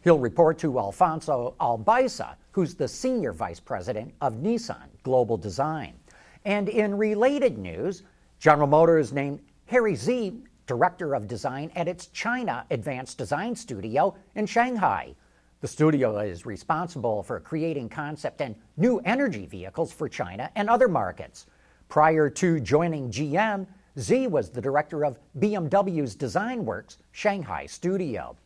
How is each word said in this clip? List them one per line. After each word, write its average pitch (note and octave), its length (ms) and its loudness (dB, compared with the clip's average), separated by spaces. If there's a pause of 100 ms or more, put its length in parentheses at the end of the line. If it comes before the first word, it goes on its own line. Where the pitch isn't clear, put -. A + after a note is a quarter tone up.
He'll E3 160 6
report D#3+ 400 4
to C3 220 -2
Alfonso C3 800 0
Albaisa, G3+ 720 0 (160)
who's F3+ 240 0
the C3 140 -2
senior A3+ 440 -2
vice F2 280 -8
president G#2+ 600 -8
of B2+ 140 0
Nissan G#3+ 540 -4 (160)
Global B2 320 4
Design. B2+ 580 -4 (500)
And G3+ 240 0
in G#3+ 280 0
related A3 600 2
news, G2 460 -6 (380)
General D3 260 6
Motors D#3 460 6
named C#3 280 -4 (260)
Harry A3 300 2
Sze G3 380 -2 (320)
director D3 480 0
of G#2+ 120 -2
design C3 480 -6
at F3 140 -2
its F3 200 -8
China A3 600 -4
Advanced C3 460 -6
Design E3 400 -4
Studio A#2+ 580 -2 (200)
in G#3+ 100 -2
Shanghai. F#3 680 0 (480)
The A2+ 60 -6
studio C3+ 500 2
is F#2+ 260 -6
responsible A#2+ 800 -2
for A2 180 -6
creating D#3 480 -6
concept D3+ 540 -8
and A#2 120 -6 (220)
new G#3+ 300 2
energy G3 400 -2
vehicles F#2+ 440 -6
for - 160 -8
China G2+ 480 -6
and G#3 140 -2
other A#3 200 4
markets. G2+ 580 -4 (420)
Prior D#3 400 6
to E3 320 2
joining D3 500 2
G C#3+ 280 -2
M, G3+ 280 0 (300)
Sze A#3 300 2
was D3 240 0
the B2 100 -8
director D3 460 0
of C3 120 -4 (200)
B G#3 160 2
M E3+ 160 -2
W's E3+ 440 2
Design F#3 520 -2
Works G2+ 320 -8 (140)
Shanghai C#3 520 -4
studio. B2+ 800 -4